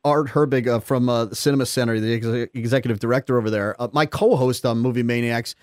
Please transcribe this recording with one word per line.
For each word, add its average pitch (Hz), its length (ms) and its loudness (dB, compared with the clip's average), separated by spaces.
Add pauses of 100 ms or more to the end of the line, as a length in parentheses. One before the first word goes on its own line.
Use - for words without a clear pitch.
Art 147 260 2
Herbig, 135 380 2
uh, 120 120 2
from, 123 280 0
uh, 117 180 0
the 101 100 -12
Cinema 139 300 2
Center, 117 340 0
the 113 160 0
ex-, 117 380 -2
executive 117 460 0
director 123 380 0
over 110 120 0
there. 104 300 -2
Uh, 120 140 -4
my 151 120 2
co-host 131 600 0
on 117 140 0
Movie 123 240 0
Maniacs, 120 600 -2